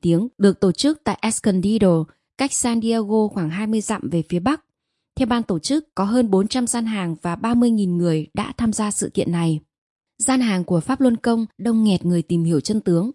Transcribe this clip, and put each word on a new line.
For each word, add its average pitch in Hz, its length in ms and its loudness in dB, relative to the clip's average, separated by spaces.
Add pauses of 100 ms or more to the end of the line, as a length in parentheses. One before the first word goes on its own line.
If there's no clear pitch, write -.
tiếng 175 260 2 (100)
được 196 220 2
tổ 190 120 2
chức 294 320 0
tại 208 180 -2
Escondido, 196 840 2 (320)
cách 269 160 -2
San 233 280 0
Diego 220 460 0
khoảng 185 220 -4
hai 196 180 -4
mươi 220 140 0
dặm 202 280 -6
về 165 200 0
phía 175 100 -2
bắc. 262 260 -2 (500)
Theo 262 100 0
ban 233 180 0
tổ 175 160 -2
chức, 302 360 -4
có 185 80 -2
hơn 226 260 2
bốn 190 180 4
trăm 247 200 -2
gian 233 180 -4
hàng 190 360 -4
và 170 140 -4
ba 226 180 -2
mươi 240 180 4
nghìn 196 260 0
người 165 360 0
đã - 240 -6
tham 226 160 0
gia 208 180 -2
sự - 220 -4
kiện - 180 -2
này. 165 280 0 (580)
Gian 262 240 0
hàng 196 220 0
của 170 160 0
Pháp 262 220 -2
Luân 240 160 4
Công 226 280 0 (120)
đông 220 260 0
nghẹt 196 220 2
người 175 160 2
tìm 170 220 -2
hiểu 165 160 2
chân 208 220 -2
tướng 185 340 0